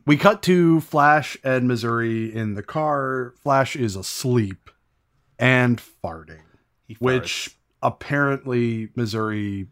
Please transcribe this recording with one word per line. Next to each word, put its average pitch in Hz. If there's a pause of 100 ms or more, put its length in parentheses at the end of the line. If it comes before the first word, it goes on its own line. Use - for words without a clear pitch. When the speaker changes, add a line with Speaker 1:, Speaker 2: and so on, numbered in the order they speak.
Speaker 1:
<laughs> -
we 147
cut 202
to 170
Flash 151
and 127
Missouri 117
in 110
the 101
car. 135
Flash 135
is 113
asleep 107 (680)
and 123 (240)
farting, 80 (440)
Speaker 2:
He 107
Speaker 1:
which -
Speaker 2:
farts. - (280)
Speaker 1:
apparently 127
Missouri 104